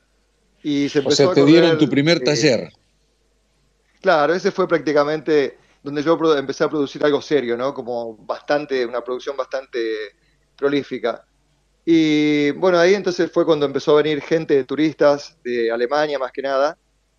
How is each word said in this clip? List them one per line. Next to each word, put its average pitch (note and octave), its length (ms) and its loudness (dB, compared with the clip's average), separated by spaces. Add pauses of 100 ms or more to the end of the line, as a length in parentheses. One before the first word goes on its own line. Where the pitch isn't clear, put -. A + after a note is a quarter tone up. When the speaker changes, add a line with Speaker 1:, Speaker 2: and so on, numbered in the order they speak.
(640)
Speaker 1:
Y C#3+ 260 -2
se D3 100 0
Speaker 2:
O - 20 2
Speaker 1:
empezó C#3 160 0
Speaker 2:
sea, C3+ 140 4
Speaker 1:
a - 40 -4
Speaker 2:
te C#3+ 100 6
dieron E3 260 6
Speaker 1:
correr, D#3+ 80 0
Speaker 2:
tu D3 100 4
primer D3 320 2
Speaker 1:
eh, B2 40 -6
Speaker 2:
taller. A#2 460 0 (1300)
Speaker 1:
Claro, D#3+ 320 2
ese F#3 180 -2
fue F#3 160 -2
prácticamente D3+ 880 0 (260)
donde D3 200 -6
yo E3 140 2
pro-, D#3+ 200 2
empecé C3+ 260 -4
a D3+ 60 0
producir D3 340 -4
algo C#3+ 180 0
serio, A#2+ 360 -2
¿no? C3+ 160 -6
Como A#2 440 -8
bastante, C3 680 -4
una A#2+ 180 -6
producción B2+ 340 -8
bastante C3 420 -8 (800)
prolífica. C3 680 -4 (600)
Y, D3+ 680 2
bueno, E3+ 280 2
ahí F3+ 140 4
entonces F3+ 380 -2
fue E3+ 140 0
cuando D3 200 2
empezó C3+ 320 0
a D3+ 60 6
venir D3+ 180 -2
gente D#3+ 340 0
de C3 100 2
turistas C#3+ 800 0
de A#2+ 280 -2
Alemania, C#3 480 -2
más B2+ 120 -6
que C#3 100 -10
nada, C#3 360 -2 (420)